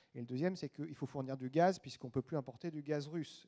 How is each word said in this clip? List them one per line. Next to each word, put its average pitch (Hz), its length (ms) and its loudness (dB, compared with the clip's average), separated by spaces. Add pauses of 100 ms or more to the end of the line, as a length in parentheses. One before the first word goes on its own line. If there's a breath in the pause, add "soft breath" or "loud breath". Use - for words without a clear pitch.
(140)
Et 127 60 -8
le 117 60 -6
deuxième, 151 300 2
c'est 147 140 -6
qu'il 151 240 -8
faut 139 120 -4
fournir 135 300 -4
du 127 140 -4
gaz 170 280 8
puisqu'on - 300 -10
peut 127 140 0
plus - 140 -4
importer 139 340 -4
du 151 120 -6
gaz 143 260 0
russe. 160 400 -6